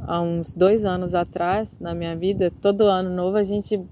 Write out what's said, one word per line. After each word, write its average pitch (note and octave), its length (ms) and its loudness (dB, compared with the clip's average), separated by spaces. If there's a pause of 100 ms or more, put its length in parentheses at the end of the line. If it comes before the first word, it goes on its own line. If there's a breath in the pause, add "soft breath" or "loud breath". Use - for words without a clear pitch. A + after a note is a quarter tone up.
há E3+ 140 -2
uns E3+ 340 -4
dois G3+ 300 4
anos F3+ 300 -2
atrás, F3+ 680 -2
na E3+ 140 -6
minha E3 220 -4
vida, F#3+ 340 0 (120)
todo G3+ 240 2
ano F#3 240 2
novo F3+ 260 -2
a G#3+ 60 4
gente G3+ 380 -2 (120)